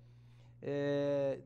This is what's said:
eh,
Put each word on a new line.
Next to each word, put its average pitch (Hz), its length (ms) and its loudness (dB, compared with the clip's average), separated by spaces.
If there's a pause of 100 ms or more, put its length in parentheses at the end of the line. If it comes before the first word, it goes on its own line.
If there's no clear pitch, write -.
(600)
eh, 143 840 0